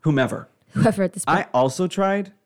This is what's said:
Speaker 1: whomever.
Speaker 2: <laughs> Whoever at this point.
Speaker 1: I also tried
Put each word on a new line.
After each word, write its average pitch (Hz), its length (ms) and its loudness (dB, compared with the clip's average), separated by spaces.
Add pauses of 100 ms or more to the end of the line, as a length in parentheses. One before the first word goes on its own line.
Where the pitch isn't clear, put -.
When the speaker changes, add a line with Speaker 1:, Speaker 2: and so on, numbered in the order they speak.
Speaker 1:
whomever. 131 480 -2 (120)
Speaker 2:
<laughs> - 120 -20
Whoever 208 300 2
at 180 120 -2
this - 100 -10
point. 160 140 2
Speaker 1:
I - 160 -4
also 131 320 2
tried 196 460 -2 (140)